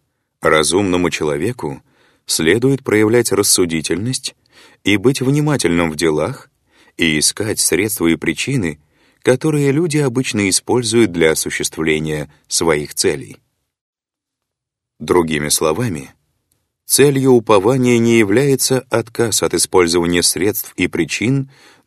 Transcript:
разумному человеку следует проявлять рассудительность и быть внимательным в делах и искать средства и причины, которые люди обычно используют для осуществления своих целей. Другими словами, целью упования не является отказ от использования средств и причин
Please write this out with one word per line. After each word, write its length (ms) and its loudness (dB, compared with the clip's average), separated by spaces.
разумному 680 0
человеку 720 -6
следует 600 0
проявлять 480 2
рассудительность 1040 -2
и 120 2
быть 240 0
внимательным 720 0
в 60 -10
делах 540 -2
и 220 0
искать 400 -4
средства 480 -2
и 100 2
причины, 640 -4
которые 500 0
люди 260 0
обычно 500 -2
используют 600 0
для 220 2
осуществления 1000 -4
своих 480 -2
целей. 440 -4
Другими 480 0
словами, 640 -4
целью 460 4
упования 680 4
не 200 4
является 720 2
отказ 540 -2
от 120 -2
использования 680 2
средств 540 -2
и 100 0
причин 640 -2